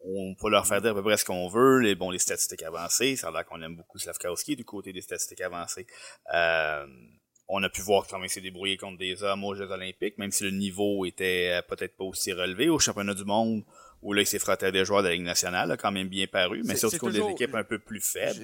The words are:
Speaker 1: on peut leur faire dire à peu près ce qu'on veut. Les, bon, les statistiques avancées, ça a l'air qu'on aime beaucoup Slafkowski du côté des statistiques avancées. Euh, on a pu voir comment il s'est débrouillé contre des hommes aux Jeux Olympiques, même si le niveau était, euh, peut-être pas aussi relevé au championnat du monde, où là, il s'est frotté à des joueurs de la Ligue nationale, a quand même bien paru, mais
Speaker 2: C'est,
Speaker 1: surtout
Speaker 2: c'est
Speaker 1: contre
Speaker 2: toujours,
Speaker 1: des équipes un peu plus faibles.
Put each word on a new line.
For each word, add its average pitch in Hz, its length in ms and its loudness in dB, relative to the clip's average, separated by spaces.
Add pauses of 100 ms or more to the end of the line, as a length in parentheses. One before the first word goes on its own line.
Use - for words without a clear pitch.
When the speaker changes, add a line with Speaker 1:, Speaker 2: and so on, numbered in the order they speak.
Speaker 1:
on 95 300 -6
peut 107 160 -2
leur 101 160 6
faire 101 160 2
dire 113 100 2
à - 40 -2
peu 98 80 -2
près 107 140 4
ce - 80 0
qu'on 90 220 -2
veut. 127 320 8
Les, 107 140 4
bon, 92 160 -2
les 90 100 -4
statistiques - 440 -2
avancées, 85 520 0
ça - 120 -6
a 82 40 -4
l'air 80 140 -4
qu'on 82 160 -12
aime 82 140 -10
beaucoup 85 240 -18
Slafkowski - 560 -4
du 123 100 -10
côté 98 280 -10
des 90 80 -10
statistiques - 400 -8
avancées. 90 440 -8 (480)
Euh, 78 540 2 (600)
on 95 120 0
a 92 80 0
pu - 120 -8
voir 98 260 4
comment 95 160 -10
il 92 60 -8
s'est 98 120 -6
débrouillé 95 360 -4
contre 95 200 -12
des 92 260 -6
hommes 98 200 -2
aux 101 100 -4
Jeux 98 160 -8
Olympiques, 92 480 -6
même 101 140 -4
si - 140 -2
le 95 60 0
niveau 98 540 0
était, 90 460 0
euh, 87 100 2
peut-être - 360 -8
pas 95 80 -4
aussi 95 280 -4
relevé 90 360 0
au 160 100 4
championnat 101 340 0
du 98 120 -6
monde, 110 380 2 (380)
où 101 120 -4
là, 101 80 6
il 98 40 4
s'est 104 140 0
frotté - 280 0
à 95 40 4
des 95 140 4
joueurs 101 180 4
de 92 60 4
la 85 40 4
Ligue 87 100 0
nationale, 90 480 0
a - 60 0
quand 104 140 0
même 95 160 -2
bien 95 180 0
paru, 92 380 2
mais - 100 -2
Speaker 2:
C'est, 135 60 0
Speaker 1:
surtout - 140 2
Speaker 2:
c'est 170 60 -4
Speaker 1:
contre - 140 -2
Speaker 2:
toujours, 208 140 2
Speaker 1:
des 196 60 -2
équipes 123 200 -2
un 110 100 0
peu 110 140 -4
plus 104 220 -10
faibles. 175 440 -2